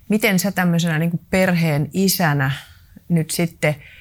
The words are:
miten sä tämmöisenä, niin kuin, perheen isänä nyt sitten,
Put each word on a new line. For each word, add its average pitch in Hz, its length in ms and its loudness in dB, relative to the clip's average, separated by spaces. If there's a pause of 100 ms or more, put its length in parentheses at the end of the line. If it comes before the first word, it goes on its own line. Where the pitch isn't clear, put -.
miten 208 300 2
sä 196 140 -2
tämmöisenä, 170 460 0
niin 170 120 0
kuin, 170 100 -4 (100)
perheen 165 640 0
isänä 160 580 0 (580)
nyt 160 220 0
sitten, 165 440 -2 (260)